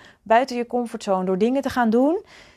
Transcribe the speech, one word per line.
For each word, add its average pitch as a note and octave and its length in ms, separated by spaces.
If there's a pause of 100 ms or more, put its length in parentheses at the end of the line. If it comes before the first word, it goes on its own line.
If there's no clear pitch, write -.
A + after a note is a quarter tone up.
(220)
buiten A#3+ 360
je A#3+ 100
comfortzone. A3+ 580
Door F#3+ 120
dingen A#3+ 240
te C4+ 80
gaan A#3+ 200
doen C#4 340 (340)